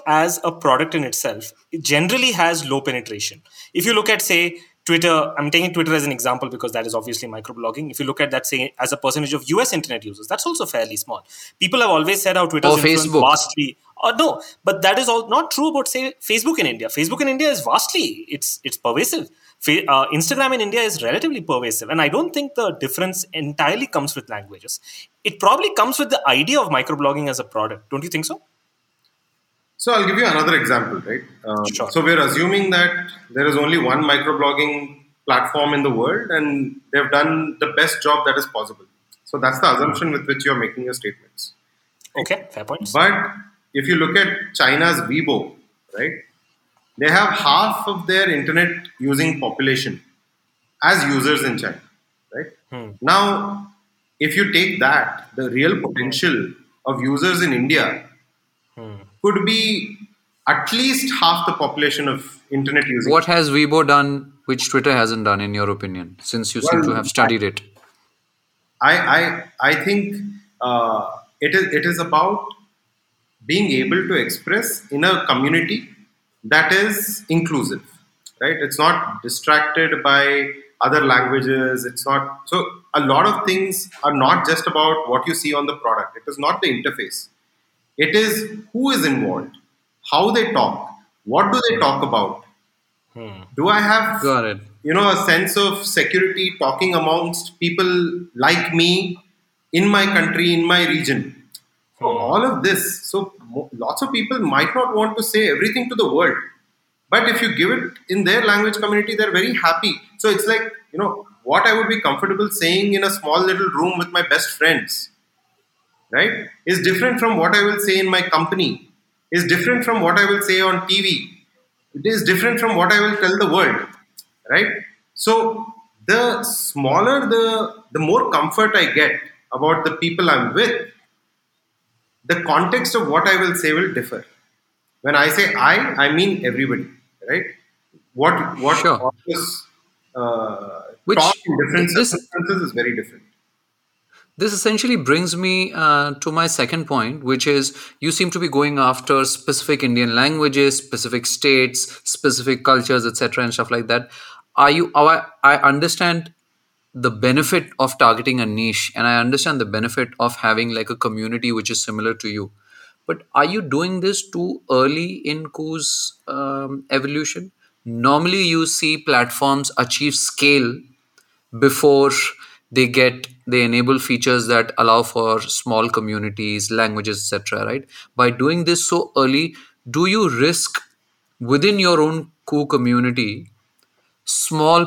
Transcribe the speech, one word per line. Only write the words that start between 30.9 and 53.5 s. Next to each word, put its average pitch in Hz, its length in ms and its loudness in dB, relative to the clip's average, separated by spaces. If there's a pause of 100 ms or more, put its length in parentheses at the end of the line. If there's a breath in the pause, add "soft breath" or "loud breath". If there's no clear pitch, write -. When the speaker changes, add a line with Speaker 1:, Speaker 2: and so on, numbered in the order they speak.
Speaker 3:
right? 120 120 -6 (240)
Um, 107 280 -4
Speaker 1:
Sure. 107 180 -6
Speaker 3:
so 165 100 2
we're 165 180 4
assuming 180 500 2
that 175 420 2 (180)
there 131 160 0
is 143 120 2
only 151 200 2
one 135 260 0
microblogging 143 960 0 (240)
platform 147 480 0
in 143 100 0
the 143 60 0
world 156 420 -2
and 143 480 -2 (120)
they've 139 200 0
done 156 480 0
the 147 160 -2
best 151 260 0
job 147 240 2
that 135 120 2
is 143 80 -2
possible. 107 400 -10 (400)
So - 140 -8
that's 131 200 0
the 156 160 4
assumption 156 360 -2
with 143 160 -4
which 135 180 -2
you're 139 100 2
making 117 300 -6
your 123 80 -6
statements. - 600 -12 (640)
Speaker 1:
Okay, 190 340 -4
fair 107 140 -12
points. - 280 -8
Speaker 3:
But 190 200 4 (600)
if 139 140 -2
you 175 80 2
look 160 200 0
at - 380 0
China's 151 480 2
Weibo, 123 540 -2 (420)
right? 143 140 -4 (840)
They 143 120 0
have 196 240 4
half 190 540 0
of 185 200 -6
their 190 220 2
internet 170 560 0 (140)
using 143 400 0
population 127 600 -2 (840)
as 170 220 4
users 139 380 0
in 120 140 -2
China, - 240 -8 (520)
right? 147 120 -10 (240)
Speaker 1:
Hmm. 117 220 -14 (100)
Speaker 3:
Now, 202 720 0 (480)